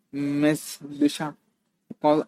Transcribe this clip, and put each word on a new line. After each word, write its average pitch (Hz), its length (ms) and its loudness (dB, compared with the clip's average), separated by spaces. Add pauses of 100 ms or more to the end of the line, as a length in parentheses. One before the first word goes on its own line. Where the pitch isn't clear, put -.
(120)
Miss 143 640 0
Disha, 147 560 -2 (540)
because 151 400 2